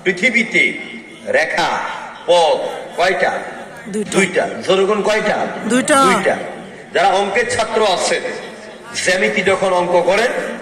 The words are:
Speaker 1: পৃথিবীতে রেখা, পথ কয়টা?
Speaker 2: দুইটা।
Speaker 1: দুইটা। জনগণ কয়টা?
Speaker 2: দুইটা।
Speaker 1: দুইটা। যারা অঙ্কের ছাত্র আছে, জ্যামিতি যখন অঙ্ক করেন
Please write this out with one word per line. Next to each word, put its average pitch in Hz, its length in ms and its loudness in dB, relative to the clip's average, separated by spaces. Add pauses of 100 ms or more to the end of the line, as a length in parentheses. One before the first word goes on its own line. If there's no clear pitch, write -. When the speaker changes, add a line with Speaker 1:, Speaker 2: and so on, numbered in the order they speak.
Speaker 1:
পৃথিবীতে 220 680 0 (580)
রেখা, 156 360 0 (580)
পথ - 760 2
কয়টা? 185 320 2 (580)
Speaker 2:
দুইটা। 202 220 -4
Speaker 1:
দুইটা। - 380 2 (180)
জনগণ 196 340 4
কয়টা? 208 460 0 (180)
Speaker 2:
দুইটা। 254 380 4
Speaker 1:
দুইটা। - 340 2 (560)
যারা 170 140 4
অঙ্কের 202 440 2
ছাত্র 220 320 0
আছে, 180 380 0 (840)
জ্যামিতি 196 360 0
যখন 190 320 2
অঙ্ক 175 320 2
করেন 214 260 2 (300)